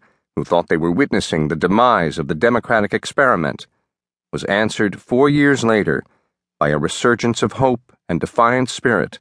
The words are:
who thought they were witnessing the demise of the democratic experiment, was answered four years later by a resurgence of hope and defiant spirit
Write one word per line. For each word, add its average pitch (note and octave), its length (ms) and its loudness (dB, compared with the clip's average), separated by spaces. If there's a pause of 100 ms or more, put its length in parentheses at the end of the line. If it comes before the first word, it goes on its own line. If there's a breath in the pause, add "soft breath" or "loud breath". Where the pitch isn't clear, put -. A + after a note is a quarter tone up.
(360)
who D2+ 100 -2
thought E2+ 220 0
they F2 100 -2
were E2 140 0
witnessing F2 560 -2
the D#2+ 80 -2
demise F#2 640 2
of D2 80 -6
the D#2+ 80 -4
democratic A2+ 580 0
experiment, G#2+ 720 -2 (640)
was - 120 -6
answered G2+ 580 -2
four B2+ 260 2
years C#3+ 360 2
later G2 400 0 (560)
by D2+ 100 2
a D2+ 80 2
resurgence A#2 640 0
of A2+ 120 -2
hope B2+ 440 -2 (100)
and F2 140 -2
defiant A#2+ 480 2
spirit - 520 -2